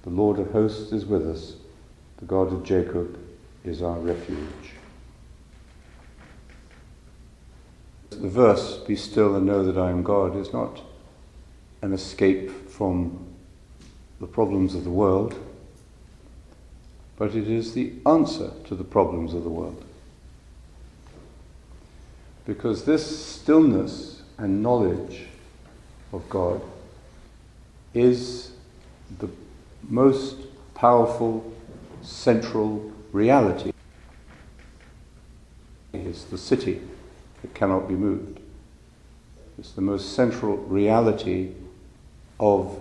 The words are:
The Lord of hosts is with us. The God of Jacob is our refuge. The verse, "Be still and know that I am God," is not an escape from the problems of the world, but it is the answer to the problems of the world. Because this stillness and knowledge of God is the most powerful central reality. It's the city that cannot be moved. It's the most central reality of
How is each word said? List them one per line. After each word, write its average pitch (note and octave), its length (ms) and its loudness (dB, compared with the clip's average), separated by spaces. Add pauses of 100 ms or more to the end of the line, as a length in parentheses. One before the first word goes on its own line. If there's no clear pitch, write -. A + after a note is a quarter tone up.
The F2+ 80 -10
Lord G#2 280 2
of F#2 120 -2
hosts A2 420 0
is G2 120 -4
with F2+ 220 0
us. - 280 -8 (640)
The - 60 -14
God F#2 280 2
of F2 100 -6
Jacob F2 560 -2 (460)
is E2+ 160 -8
our E2+ 180 -4
refuge. E2 760 -8 (3500)
The F#2+ 180 -6
verse, G#2+ 480 4
"Be - 180 -4
still G2+ 400 2
and F#2+ 100 2
know G2 180 2
that F#2 140 0
I F#2 140 0
am F2+ 120 0
God," G2 340 2
is G2 160 -8
not - 280 -6 (1000)
an G2 100 -4
escape F#2+ 580 2 (200)
from F2+ 560 -4 (960)
the F2+ 60 -10
problems F#2+ 460 0
of F2 100 -6
the F2+ 60 -6
world, F#2+ 460 2 (1800)
but G#2+ 180 -2
it G#2+ 120 -2
is A2+ 260 -2
the B2 200 -4 (120)
answer D3 460 2 (140)
to G2 100 -8
the F#2 80 -8
problems E2+ 500 0
of E2+ 100 -6
the E2+ 60 -6
world. E2 340 -10 (2500)
Because A2 400 -4
this D#3 400 0
stillness - 960 2 (160)
and G2+ 260 0
knowledge G2 640 0 (880)
of F2+ 160 -12
God F#2+ 320 -2 (1300)
is B2 580 2 (680)
the F#2+ 100 -8 (600)
most C3+ 480 2 (360)
powerful A#2 680 2 (580)
central G#2+ 880 0 (200)
reality. G#2 600 4 (2250)
It's F2+ 320 -10
the F#2 140 -12
city - 440 -2 (600)
that - 120 -16
cannot F#2+ 360 0
be F#2 60 -2
moved. - 440 -4 (1160)
It's - 160 -18
the G2 80 -6
most G2 320 -2
central A2 420 2
reality G2+ 960 2 (880)
of G2+ 420 2